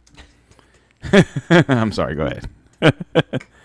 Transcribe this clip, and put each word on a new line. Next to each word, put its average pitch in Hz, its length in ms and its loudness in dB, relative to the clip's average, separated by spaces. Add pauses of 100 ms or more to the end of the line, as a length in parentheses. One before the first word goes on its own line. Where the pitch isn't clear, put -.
(1000)
<laughs> - 120 -6 (560)
I'm 113 240 -2
sorry. 78 220 -4
Go 73 100 -4
ahead. - 240 -10 (320)
<laughs> - 600 -2 (240)